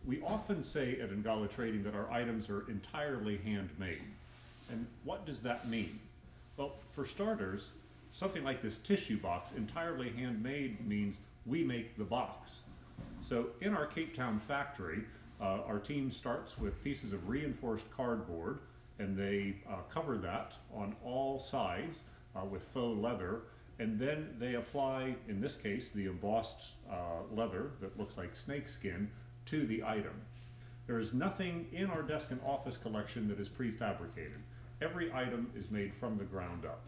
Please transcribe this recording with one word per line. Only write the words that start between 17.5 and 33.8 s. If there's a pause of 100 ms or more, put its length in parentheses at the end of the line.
cardboard, (400)
and
they, (100)
uh, (120)
cover
that (200)
on
all
sides, (340)
uh,
with (120)
faux
leather, (340)
and
then
they
apply, (120)
in
this
case,
the
embossed, (200)
uh, (100)
leather (100)
that
looks
like
snake
skin (360)
to
the
item. (720)
There
is
nothing
in
our
desk
and
office
collection
that
is
prefabricated. (400)